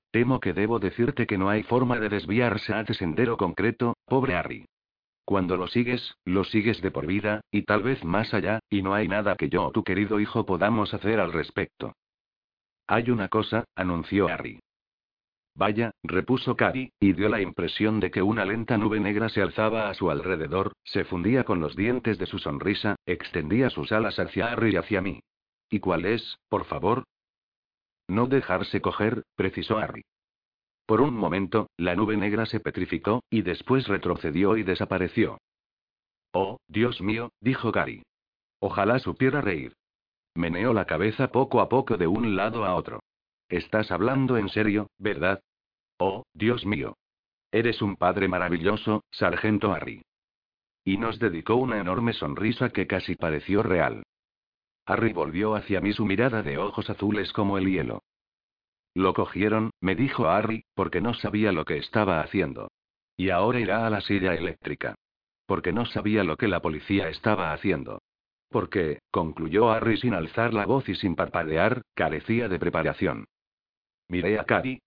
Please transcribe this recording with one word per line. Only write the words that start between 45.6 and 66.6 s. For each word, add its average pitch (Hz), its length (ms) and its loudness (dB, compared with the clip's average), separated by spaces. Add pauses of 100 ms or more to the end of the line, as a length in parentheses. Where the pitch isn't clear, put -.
"Oh, 98 280 0 (100)
Dios 82 320 0
mío. 64 300 -4 (560)
Eres 117 280 2
un 101 160 0
padre 92 320 2
maravilloso, 90 840 0
sargento 104 640 2
Harry". - 300 -6 (840)
Y 95 140 2
nos 110 200 -2
dedicó 101 360 0
una 123 240 2
enorme 101 340 0
sonrisa 110 580 -2
que 92 160 -2
casi 92 280 -2
pareció 85 480 0
real. 73 400 2 (840)
Harry 107 280 2
volvió 87 400 -2
hacia 101 260 -2
mí 98 140 0
su 110 100 -2
mirada 107 380 2
de 71 160 -4
ojos 101 320 -4
azules 101 420 -2
como 101 240 0
el 95 140 0
hielo. 64 320 -2 (920)
"Lo 92 200 4
cogieron", 107 560 0 (100)
me 95 140 0
dijo 123 340 0
Harry, 107 360 0 (100)
"porque 90 260 -2
no 117 140 -2
sabía 107 380 0
lo 78 120 0
que 80 140 -2
estaba 95 420 2
haciendo. 71 500 -2 (460)
Y 92 140 0
ahora 107 300 2
irá 110 260 0
a 113 40 0
la 107 100 0
silla 92 340 0
eléctrica. 80 600 -6 (520)
Porque 87 260 -2
no 117 140 0
sabía 107 380 0
lo 78 120 0
que 117 120 0
la 87 120 0